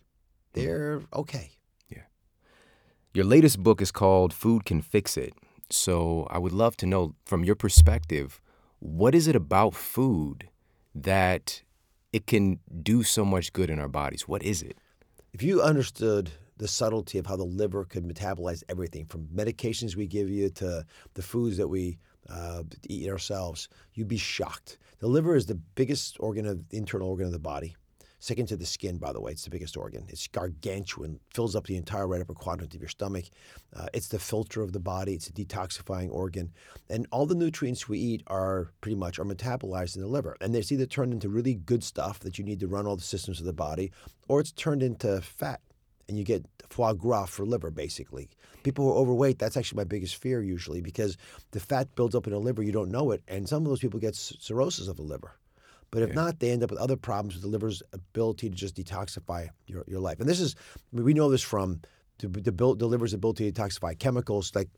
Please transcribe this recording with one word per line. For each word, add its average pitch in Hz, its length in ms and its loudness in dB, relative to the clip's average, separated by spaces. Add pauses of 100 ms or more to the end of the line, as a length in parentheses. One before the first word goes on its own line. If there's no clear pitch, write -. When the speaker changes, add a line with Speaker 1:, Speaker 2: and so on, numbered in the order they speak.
(540)
Speaker 1:
Hmm. - 60 -2
Speaker 2:
They're 151 420 -2 (100)
okay. 135 400 -6 (360)
Speaker 1:
Yeah. - 160 -14 (1080)
Your 92 100 6
latest 127 380 10
book 98 200 8
is 95 100 2
called 92 400 8
Food 113 320 4
Can 78 180 2
Fix - 340 2
It. 64 180 -4 (340)
So 85 600 2
I 87 80 -2
would 87 140 0
love 113 260 4
to 92 80 -2
know, 90 280 2 (100)
from 87 200 2
your 101 120 6
perspective, 80 840 6 (380)
what 90 360 4
is 165 120 8
it 156 80 6
about 98 400 4
food 82 760 0 (460)
that 92 680 2 (500)
it 110 140 0
can 98 340 4 (220)
do 117 200 4
so 107 220 4
much 95 280 2
good 92 180 2
in 76 100 0
our 71 80 -4
bodies? 71 400 -4
What 95 140 -2
is 98 200 -2
it? - 140 -12 (560)
Speaker 2:
If 98 100 -10
you 185 200 6
understood 110 680 2 (280)
the 104 100 -4
subtlety 110 500 -2
of 90 80 -2
how 95 100 -4
the 95 80 -2
liver 95 420 -2
could 90 180 -6
metabolize 87 640 -4
everything, 82 380 -6
from 80 220 -10
medications 107 680 -4
we 101 100 -2
give 98 220 -2
you 98 220 0
to 87 340 -4 (300)
the 95 80 -8
foods 117 340 -2
that 92 120 2
we, 90 300 -2 (300)
uh, 85 360 -8 (220)
eat 92 220 -6
ourselves, 95 600 -6 (260)
you'd 110 140 -6
be 110 100 -2
shocked. - 580 -6 (220)
The 110 100 -2
liver 160 260 4
is 117 120 4
the 110 80 -2
biggest 123 640 -2
organ 107 260 -2
of, 95 140 -2 (100)
internal 101 380 -4
organ 92 180 -2
of 87 60 -2
the 85 60 -4
body. 76 360 -8 (460)
Second 120 260 -4
to 104 100 -4
the 87 100 -6
skin, 90 320 -6
by 71 140 -6
the 55 80 -8
way, 58 120 -8
it's 78 100 -12
the - 80 -14
biggest 80 260 -8
organ. 55 320 -10
It's - 200 -12
gargantuan, 90 920 -6 (160)
fills 113 220 -2
up 104 100 -4
the 98 80 -4
entire 95 320 -4
right 90 140 -2
upper 87 140 -8
quadrant 85 380 -8
of 80 80 -14
your 80 80 -12
stomach. 98 360 -6 (500)
Uh, 82 180 -10
it's - 140 -6
the 110 140 -4
filter 110 420 -4
of 95 100 -4
the 101 60 -4
body. 95 360 -4
It's 80 120 -8
a - 60 -14
detoxifying 92 800 -6
organ. 87 400 -4 (360)
And 113 220 -4
all 139 160 0
the 175 80 0
nutrients 156 540 -2
we 107 100 -2
eat 113 300 -2
are 95 420 -2 (100)
pretty 107 140 -4
much, 90 240 -4
are 82 60 -4
metabolized 95 720 -6
in 95 60 -8
the 98 60 -6
liver. 143 320 -4
And 110 140 0
it's 110 160 0
either 131 160 0
turned 127 260 -2
into 104 160 -4
really 120 260 2
good 110 280 0
stuff - 380 -6
that 92 180 -10
you 101 60 -6
need 101 160 -6
to 95 80 -2
run 101 180 -2
all 101 80 0
the 90 80 -4
systems 92 380 -6
of 82 60 -6
the 90 60 -2
body, 82 380 -4 (380)
or 139 100 4
it's 151 140 -2
turned 143 320 0
into 104 360 0
fat. - 400 -8 (480)
And 104 80 -4
you 104 80 -2
get 101 220 0 (220)
foie 113 240 2
gras 104 340 0
for 98 180 -8
liver, 101 280 -2
basically. 71 560 -10 (340)
People 135 220 0
who 135 80 6
are 82 80 4
overweight, 127 400 4
that's 113 160 -2
actually 113 220 -4
my 101 60 0
biggest 92 300 -4
fear 127 280 -2
usually, 87 380 -4
because 87 360 -2 (360)
the - 80 -6
fat 135 360 -2
builds 120 180 2
up 120 140 0
in 104 40 -2
the 101 60 -2
liver, 113 240 -2
you 104 100 0
don't 98 180 0
know 127 200 0
it, 101 160 -2
and 95 220 -6
some 156 160 0
of 156 40 0
those 135 120 0
people 110 180 -2
get 107 160 -2
c-, - 240 -10
cirrhosis 123 480 -2
of 95 100 -8
the 78 60 -10
liver. 73 300 -10 (600)
But 113 100 2
if 110 60 2
Speaker 1:
Yeah. 107 80 -4
Speaker 2:
not, 165 240 0
they 120 100 2
end 120 140 2
up 117 60 0
with - 100 -6
other 127 160 0
problems 104 380 -4
with 87 80 -12
the 98 60 -6
liver's 107 340 -2 (100)
ability 110 580 -4
to 90 60 -8
just 95 180 -6
detoxify 87 760 -8 (160)
your, 90 200 -10
your 95 140 -6
life. 87 180 -4
And 120 100 0
this 175 120 2
is, 165 160 0 (360)
I 113 40 -6
mean, 117 80 0
we 147 100 8
know 151 160 6
this 127 120 4
from 95 400 -2 (360)
the, 104 100 -6
the 98 220 -2
built, 120 280 4
the 117 100 2
liver's 117 240 0
ability 107 400 0
to 107 100 -2
detoxify 87 360 -4
chemicals, 120 560 0
like 98 240 0